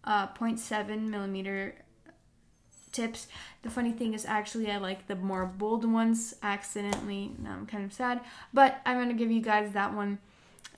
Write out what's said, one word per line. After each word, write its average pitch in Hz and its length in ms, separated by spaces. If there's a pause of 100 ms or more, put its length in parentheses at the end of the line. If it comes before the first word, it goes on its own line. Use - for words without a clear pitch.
uh, 202 240
point 226 320
seven 214 500
millimeter 196 640 (1160)
tips. 226 340 (360)
The 226 80
funny 240 200
thing 226 240
is, 214 100
actually, 214 460
I 202 60
like 190 320
the 196 80
more 185 280
bold 208 400
ones 226 560
accidentally. 202 960
Now - 180
I'm 208 120
kind 202 180
of 196 80
sad, 247 280 (340)
but 269 320
I'm 247 100
gonna 240 180
give 226 180
you 226 80
guys 208 320
that 202 200
one. 202 260 (600)